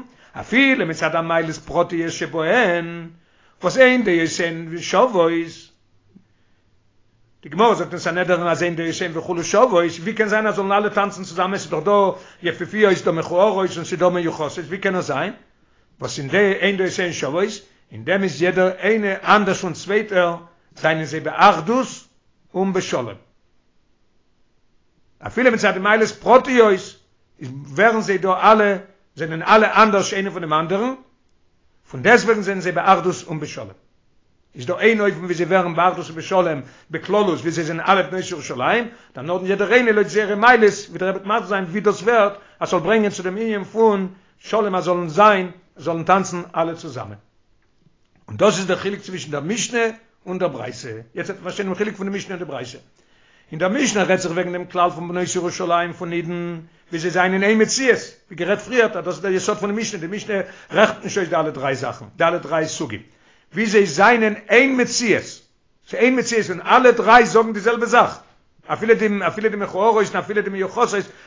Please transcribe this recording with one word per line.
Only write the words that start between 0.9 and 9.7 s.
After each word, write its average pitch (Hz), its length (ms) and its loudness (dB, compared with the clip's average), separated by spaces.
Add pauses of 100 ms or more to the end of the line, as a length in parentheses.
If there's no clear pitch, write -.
המעלות 165 400 -2
פרטיות 165 560 -4
שבהם, 170 1000 -2 (520)
וואס 180 160 -2
אין 254 260 6
דער 196 100 2
ישן 165 540 0
ווי 165 140 -10
שבועס. 170 880 0 (1700)
די 147 60 -18
גמרא 208 260 4
זאגט 160 160 -6
אין 175 80 -8
סנהדרין, 175 480 0
אז 165 160 0
אין 175 120 -2
דער 165 100 -6
ישן 165 260 -6
ווי 156 100 -6
כולו 170 220 -4
שבועס, 196 560 2